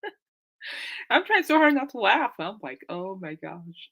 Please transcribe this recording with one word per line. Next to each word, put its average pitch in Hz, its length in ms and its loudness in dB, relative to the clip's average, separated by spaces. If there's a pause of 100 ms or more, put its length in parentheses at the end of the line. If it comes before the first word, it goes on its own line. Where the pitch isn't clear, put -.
<laughs> - 1080 -14
I'm 302 140 4
trying 403 200 2
so 311 140 4
hard 302 160 6
not 277 160 -2
to - 80 -6
laugh. 233 400 2
I'm 185 240 -6
like, 135 260 -12
Oh 180 280 -8
my 165 180 -10
gosh. 170 580 -16